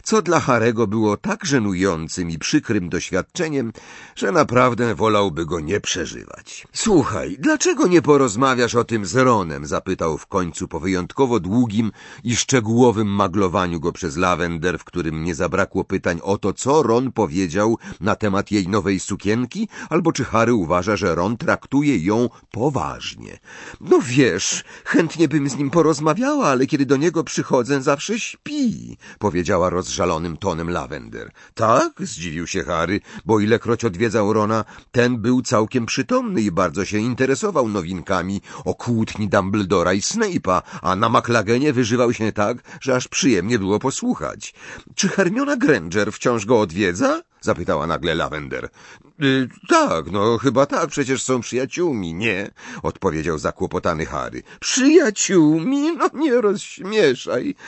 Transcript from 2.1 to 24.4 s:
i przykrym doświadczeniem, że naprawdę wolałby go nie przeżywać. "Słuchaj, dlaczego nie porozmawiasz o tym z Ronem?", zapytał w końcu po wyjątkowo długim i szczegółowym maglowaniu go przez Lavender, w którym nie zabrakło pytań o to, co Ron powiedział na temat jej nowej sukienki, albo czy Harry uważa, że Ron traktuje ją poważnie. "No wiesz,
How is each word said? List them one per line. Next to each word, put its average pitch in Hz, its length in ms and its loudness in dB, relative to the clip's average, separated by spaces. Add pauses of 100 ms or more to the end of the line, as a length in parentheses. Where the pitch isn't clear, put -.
i 80 80 -6
przykrym 104 500 -2
doświadczeniem, 113 840 -4 (440)
że 202 160 -4
naprawdę 123 640 2
wolałby 98 520 0
go 82 140 -4
nie 80 200 -2
przeżywać. - 920 -10
"Słuchaj, 98 680 2
dlaczego 311 460 2
nie 175 160 6
porozmawiasz 123 720 4
o 120 100 2
tym 110 220 -4
z 80 80 -4
Ronem?", 98 520 2
zapytał 82 520 -2
w - 80 -18
końcu 90 420 -4
po 82 120 -8
wyjątkowo 95 600 0
długim 107 520 0 (320)
i 113 120 0
szczegółowym 113 720 2
maglowaniu 92 720 0
go 82 120 -2
przez 76 240 -6
Lavender, 85 640 0
w - 60 -20
którym 80 400 -4
nie 87 100 -2
zabrakło 90 500 -2
pytań 90 380 -2
o 98 160 -2
to, 98 140 -2
co 147 300 2
Ron 120 300 2
powiedział 95 680 0 (220)
na 95 160 0
temat 98 340 -2
jej 98 180 2
nowej 95 320 0
sukienki, 120 680 -4 (200)
albo 165 240 0
czy 127 120 -2
Harry 117 300 2
uważa, 90 420 2
że 95 180 0
Ron 95 220 0
traktuje 135 640 0
ją 107 300 2 (220)
poważnie. 71 880 -6 (420)
"No 349 220 4
wiesz, 120 640 2 (200)